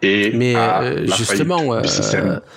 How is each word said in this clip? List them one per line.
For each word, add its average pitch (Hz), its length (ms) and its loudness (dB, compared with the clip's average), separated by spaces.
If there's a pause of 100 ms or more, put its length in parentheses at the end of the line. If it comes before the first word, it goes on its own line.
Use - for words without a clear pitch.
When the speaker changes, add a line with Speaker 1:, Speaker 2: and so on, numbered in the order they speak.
Speaker 1:
et 101 340 2
Speaker 2:
Mais, 123 200 2
Speaker 1:
à 107 280 2
Speaker 2:
euh, - 240 -2
Speaker 1:
la - 100 0
Speaker 2:
justement, 117 420 0
Speaker 1:
faillite 143 140 0
du 113 60 0
Speaker 2:
euh, 117 60 -2
Speaker 1:
système 101 560 -2 (160)